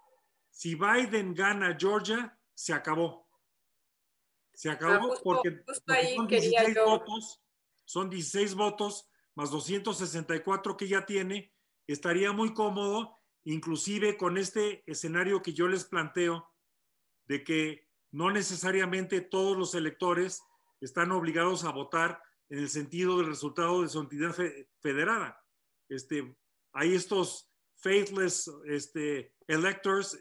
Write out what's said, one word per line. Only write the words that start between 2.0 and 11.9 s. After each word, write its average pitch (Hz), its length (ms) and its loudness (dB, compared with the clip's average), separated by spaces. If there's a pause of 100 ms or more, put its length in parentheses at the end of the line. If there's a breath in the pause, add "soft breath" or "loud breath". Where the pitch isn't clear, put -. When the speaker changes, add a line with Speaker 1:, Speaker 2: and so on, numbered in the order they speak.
Speaker 1:
se - 200 -4
acabó. 165 560 -2 (1200)
Se - 160 -6
acabó 156 240 2
Speaker 2:
Ah, 202 60 6 (100)
justo, - 140 -4
Speaker 1:
porque, 180 420 2
Speaker 2:
justo - 200 -8
Speaker 1:
porque 254 160 4
Speaker 2:
ahí 254 140 2
Speaker 1:
son 226 120 0
Speaker 2:
quería 226 340 6
Speaker 1:
dieciséis 220 140 6
Speaker 2:
yo 220 100 6
Speaker 1:
votos, 214 580 2 (420)
son 190 240 -4
dieciséis 190 460 -2
votos, 208 540 -2 (260)
más 147 160 -4
doscientos 190 480 -4
sesenta 165 360 -4
y 156 60 -4
cuatro 190 340 -2
que 196 120 -6
ya 190 180 0
tiene. 196 480 -4 (320)
Estaría 180 460 0